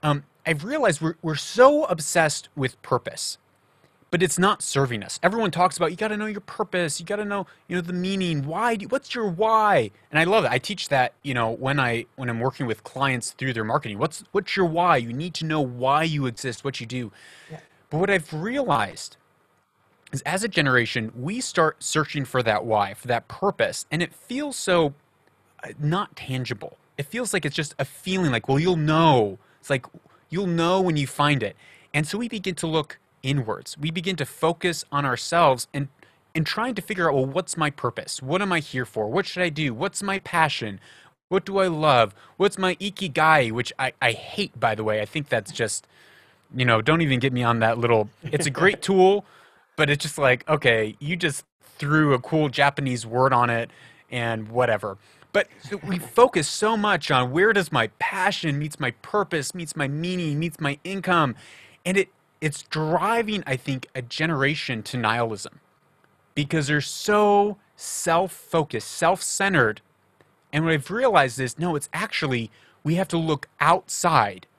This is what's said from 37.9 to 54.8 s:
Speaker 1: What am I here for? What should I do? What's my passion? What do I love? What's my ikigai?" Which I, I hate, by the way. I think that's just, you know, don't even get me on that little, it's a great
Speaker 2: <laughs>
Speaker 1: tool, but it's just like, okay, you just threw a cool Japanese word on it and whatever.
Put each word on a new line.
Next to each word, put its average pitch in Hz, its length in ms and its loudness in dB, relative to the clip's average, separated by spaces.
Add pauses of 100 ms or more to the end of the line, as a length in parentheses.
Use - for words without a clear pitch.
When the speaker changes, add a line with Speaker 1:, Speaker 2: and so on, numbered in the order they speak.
Speaker 1:
What 147 200 -2
am 196 120 0
I 165 60 2
here 127 260 -6
for? 107 240 -4
What 185 160 -2
should - 180 -4
I 175 60 0
do? 147 240 -4
What's 160 300 -6
my 196 160 -4
passion? 139 600 -2 (500)
What 185 160 0
do 196 120 -4
I 190 100 2
love? 143 460 4 (240)
What's 196 200 2
my 185 180 0
ikigai?" 156 760 2
Which 117 260 -4
I, 131 240 -4
I 120 100 4
hate, - 480 -6
by 110 160 2
the 107 80 -6
way. 107 180 0
I 104 40 -4
think 147 220 -8
that's 110 240 -2
just, - 360 -4 (680)
you 127 80 0
know, 113 180 4
don't 156 200 4
even 135 180 2
get 127 140 0
me 123 100 0
on 117 160 2
that 113 180 2
little, 117 320 2 (140)
it's 147 220 -2
a 143 60 -2
great 180 300 2
Speaker 2:
<laughs> - 80 -4
Speaker 1:
tool, 196 360 6 (500)
but 151 140 2
it's 143 140 0
just 151 140 -8
like, 127 300 2
okay, 113 520 2
you 151 160 -4
just 170 280 -2 (340)
threw 147 360 4
a 127 60 4
cool 151 280 0
Japanese 135 580 2
word 127 280 4
on 120 160 4
it 117 200 0 (400)
and 117 400 -4
whatever. 110 480 0 (360)